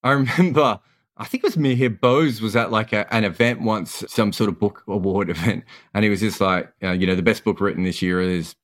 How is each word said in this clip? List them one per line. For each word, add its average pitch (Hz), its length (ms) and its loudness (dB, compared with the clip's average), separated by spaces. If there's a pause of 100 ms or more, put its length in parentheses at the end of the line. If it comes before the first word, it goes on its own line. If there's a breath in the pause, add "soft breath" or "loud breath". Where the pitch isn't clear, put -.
I 123 80 2
remember, 139 680 2 (380)
I 110 80 -10
think - 180 -8
it 415 40 2
was - 80 -2
Mihir 127 440 2
Bose 127 420 2
was 107 140 -2
at, 113 160 0
like, 110 220 -2
a, 104 200 -2
an 110 120 2
event 117 360 0
once, 110 460 -4
some 107 260 0
sort 107 160 0
of 85 100 -6
book - 280 -2
award 98 420 -2
<laughs> 85 60 -4
event, 85 280 -2 (300 loud breath)
and 104 100 0
he 107 60 2
was 98 120 0
just 107 200 -2
like, 92 300 0 (100)
uh, 92 120 -2
you 92 120 0
know, 92 100 2
"The 92 60 0
best 101 220 0
book 104 180 -2
written 98 220 -2
this 90 180 -4
year 90 200 0
is 90 420 -2